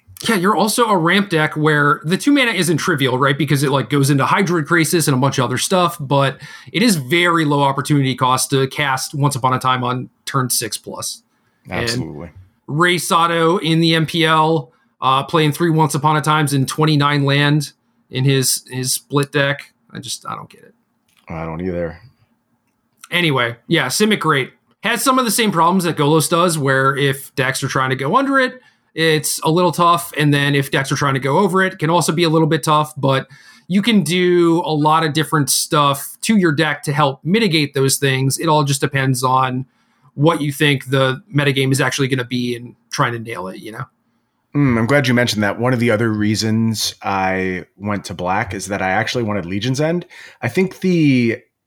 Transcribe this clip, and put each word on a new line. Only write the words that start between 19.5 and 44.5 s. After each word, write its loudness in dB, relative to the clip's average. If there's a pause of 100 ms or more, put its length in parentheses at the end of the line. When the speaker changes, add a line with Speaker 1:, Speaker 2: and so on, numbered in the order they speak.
Speaker 1:
I -16
just, -12
I -8
don't -16
get -20
it. -20 (520)
Speaker 2:
I -10
don't -8
either. -6 (1120)
Speaker 1:
Anyway, -2 (100)
yeah, 0
Simic 0
great. -2 (300)
Has -2
some 2
of 0
the -4
same 0
problems 2
that -2
Golos 2
does, 0
where 2
if -2
decks -2
are -2
trying 0
to 0
go -2
under 2
it, -2 (360)
it's 0
a 2
little 2
tough. 0
And 2
then 2
if -2
decks -2
are -2
trying 0
to 0
go -2
over 2
it, -2
it -18
can -2
also 2
be 0
a 2
little 2
bit 0
tough. 0
But 0 (400)
you 0
can 4
do 2
a -2
lot 2
of -2
different 0
stuff -2
to 2
your 4
deck 0
to -4
help 0
mitigate 2
those 2
things. 0
It -2
all 2
just -2
depends 0
on 0 (480)
what 2
you -2
think 2
the 0 (100)
metagame 2
is 0
actually 0
gonna -2
be -4
and -16 (140)
trying -2
to -8
nail -10
it, -14
you -16
know? -12 (680)